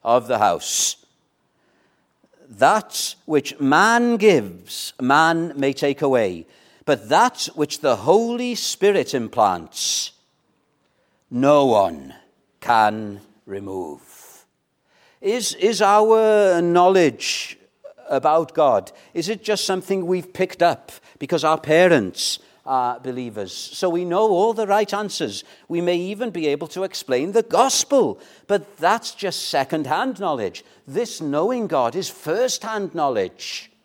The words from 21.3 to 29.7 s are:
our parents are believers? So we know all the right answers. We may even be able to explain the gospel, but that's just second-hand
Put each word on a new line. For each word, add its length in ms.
our 120
parents 800
are 340
believers? 520
So 380
we 160
know 240
all 240
the 140
right 260
answers. 500
We 140
may 160
even 320
be 180
able 220
to 140
explain 500
the 100
gospel, 760
but 300
that's 340
just 380
second-hand 680